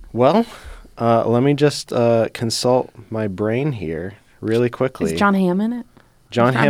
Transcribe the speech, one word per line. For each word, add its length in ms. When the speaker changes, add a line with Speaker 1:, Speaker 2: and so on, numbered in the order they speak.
Speaker 1:
Well, 320
uh, 280
let 140
me 140
just, 360
uh, 420
consult 580
my 180
brain 440
here 420
really 280
quickly. 440
Speaker 2:
Is 60
Jon 140
Hamm 280
in 120
it? 140
Speaker 1:
Jon 200
Speaker 2:
I'm 40
Speaker 1:
Hamm 160